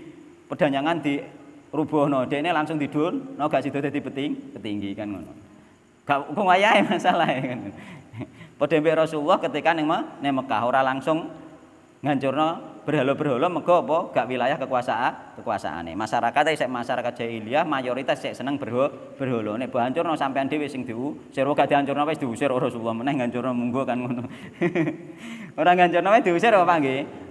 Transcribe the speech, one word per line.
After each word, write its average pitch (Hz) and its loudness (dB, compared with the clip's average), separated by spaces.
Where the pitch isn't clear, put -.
Pedanyangan 143 0
di 143 0
rubuhno, 143 2
dekne 147 0
langsung 156 0
didun, 151 -2
no - 0
gak 135 0
sida 139 -4
dadi 139 -2
peting-, 135 -6
petinggi 104 -6
kan 107 -8
ngono. 92 -10
Gak 143 0
hukum 185 4
wayahe 202 6
<laughs> - -2
masalahe 165 2
kan. 127 -4
Padha 147 4
mbek 160 4
Rasulullah 156 2
ketika 151 2
ning 156 0
Me-, 185 0
ning 139 0
Mekah 123 0
ora 127 2
langsung 135 -2
ngancurno 143 0
berhala-berhala, 139 2
mergo 170 4
apa? 143 0
Gak 117 0
wilayah 127 0
kekuasaan, 127 -2
kekuasaane. 85 -4
Masyarakat 120 2
sik 139 0
masyarakat 120 -4
jahiliyah 117 -2
mayoritas 135 -2
sik 113 -8
seneng 135 -4
berho-, 131 -2
berhala. 113 -2
Nek 123 -6
mbok 123 0
hancurno 151 -2
sampean 135 -2
dhewe 147 -2
sing 135 -8
diusir, 135 -4
ora 147 4
dihancurno 143 2
wis 156 -2
diusir 131 0
Rasulullah 120 -2
meneh 127 -2
ngancurno 120 -2
monggo 123 -2
kan 120 0
ngono. 123 -6
<laughs> - -4
Ora 175 6
ngancurno 180 4
wis 233 6
diusir 185 4
apa 175 6
nggih? 139 -2